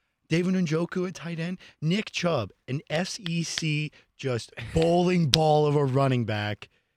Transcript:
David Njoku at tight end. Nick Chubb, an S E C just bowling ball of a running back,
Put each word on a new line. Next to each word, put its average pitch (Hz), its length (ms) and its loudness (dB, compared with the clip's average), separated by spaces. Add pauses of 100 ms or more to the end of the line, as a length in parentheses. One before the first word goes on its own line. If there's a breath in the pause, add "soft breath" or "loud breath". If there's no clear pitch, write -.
(280)
David 175 260 0
Njoku 175 540 0
at 175 60 -10
tight 165 240 -10
end. 180 200 -6 (220 loud breath)
Nick 175 300 -2
Chubb, 147 400 -2 (180)
an 135 120 -4 (100)
S 165 300 -4
E 170 220 -2
C 151 480 -2 (260 soft breath)
just 123 360 -4 (200)
bowling 175 580 4
ball 151 360 4
of 147 100 2
a 147 80 2
running 131 400 2
back, 104 440 -4 (280)